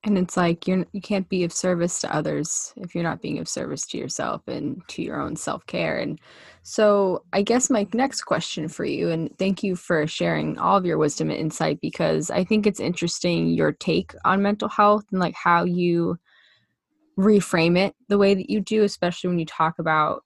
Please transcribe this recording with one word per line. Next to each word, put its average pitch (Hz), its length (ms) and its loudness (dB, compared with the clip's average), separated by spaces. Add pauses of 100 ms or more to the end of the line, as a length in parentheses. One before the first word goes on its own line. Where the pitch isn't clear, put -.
And 208 140 2
it's 180 180 0
like, 170 300 0
you're, 185 260 2
you 196 80 -8
can't 190 280 -4
be 180 160 0
of 170 80 -4
service 175 480 0
to - 120 -4
others 151 640 -4
if - 160 -14
you're 170 120 -2
not 165 180 -4
being 156 160 -4
of 156 100 -6
service - 380 -6
to - 120 -10
yourself - 500 -6
and - 400 -6
to - 120 -12
your - 200 -6
own 143 160 -6
self-care. 165 600 -6
And 165 240 -6 (440)
so 202 680 2
I 196 100 2
guess 233 280 2
my 208 240 2
next 269 280 -2
question - 440 -4
for 160 180 -8
you, 147 260 -2
and 165 280 -4
thank 190 240 0
you 190 140 -2
for 156 320 0
sharing 160 500 -2
all 180 180 2
of 185 80 2
your 165 140 0
wisdom 156 320 0
and - 80 -4
insight, 156 420 0
because 156 520 0
I 185 100 0
think 208 240 2
it's 202 140 0
interesting 170 720 0
your 160 200 2
take 170 420 -2 (120)
on 196 180 2
mental 208 260 0
health 208 440 4
and, 185 80 0
like, 175 140 0
how 170 280 2
you 175 560 0 (1000)
reframe 185 600 4
it 196 160 2 (140)
the 202 100 4
way 202 160 6
that 190 160 -4
you 208 100 0
do, 214 240 2
especially 180 440 -2
when 180 100 2
you 160 80 -2
talk 165 320 -2
about 156 480 0